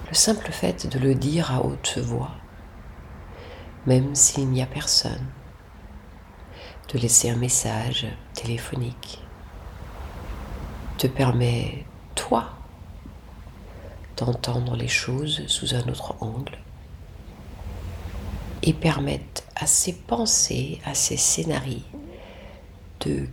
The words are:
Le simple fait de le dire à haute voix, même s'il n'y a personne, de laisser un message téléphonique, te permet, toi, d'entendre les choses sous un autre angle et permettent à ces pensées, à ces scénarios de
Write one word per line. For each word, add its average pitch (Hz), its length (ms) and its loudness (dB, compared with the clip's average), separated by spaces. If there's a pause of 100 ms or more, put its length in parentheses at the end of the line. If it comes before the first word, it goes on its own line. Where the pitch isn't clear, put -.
Le 160 60 -2
simple - 360 6
fait 180 360 0
de 131 120 0
le 135 160 6
dire 143 360 4
à 127 120 4
haute - 360 0
voix, 120 320 0 (1500)
même 131 300 6
s'il 135 340 6
n'y 131 140 4
a - 20 -2
personne, - 600 2 (1700)
de 139 60 2
laisser 117 320 6
un 120 60 4
message 117 720 2 (260)
téléphonique, 120 880 -4 (1800)
te - 100 4
permet, 120 800 4 (300)
toi, - 340 2 (1700)
d'entendre 123 600 0
les 120 120 0
choses 147 600 0
sous - 280 2
un 120 140 2
autre - 320 -2
angle 117 360 -4 (2000)
et 160 100 6
permettent 143 720 0 (100)
à 156 120 -2
ces - 260 6
pensées, 214 920 2
à 143 100 -2
ces - 220 2
scénarios 135 640 2 (1200)
de 139 320 -2